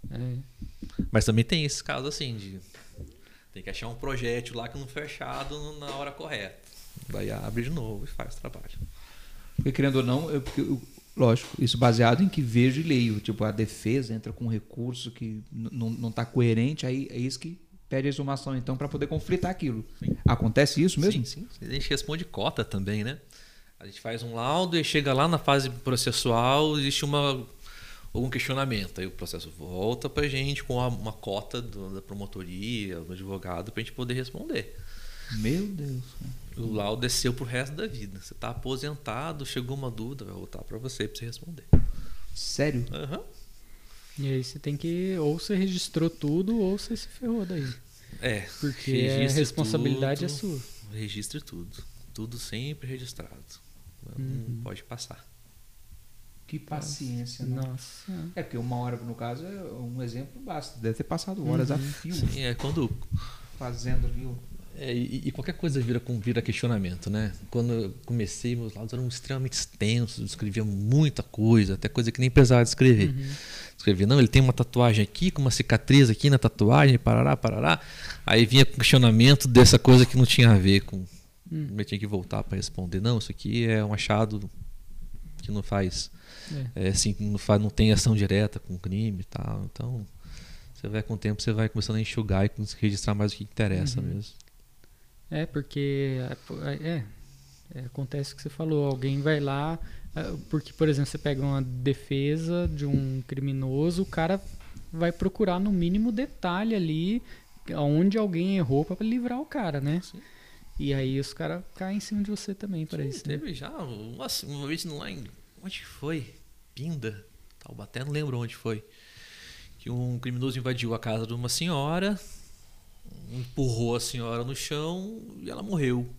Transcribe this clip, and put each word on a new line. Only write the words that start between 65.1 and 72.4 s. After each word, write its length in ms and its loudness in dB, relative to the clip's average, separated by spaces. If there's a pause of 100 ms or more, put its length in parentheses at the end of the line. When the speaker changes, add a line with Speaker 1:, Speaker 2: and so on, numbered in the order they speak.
Speaker 2:
e 40 0
qualquer 220 -6
coisa 260 -2
vira, 200 0
com, 200 -4
vira 220 0
questionamento, 680 -2
né? 220 0 (200)
Quando 200 0
eu 240 -2 (100)
comecei, 500 -2
meus 180 -6
laudos 200 -10
eram 140 -4
extremamente 460 -6
extensos, 640 0
eu 60 -4
escrevia 400 -2
muita 560 4
coisa, 540 6
até 120 -4
coisa 240 0
que 80 -8
nem 120 4
precisava 320 10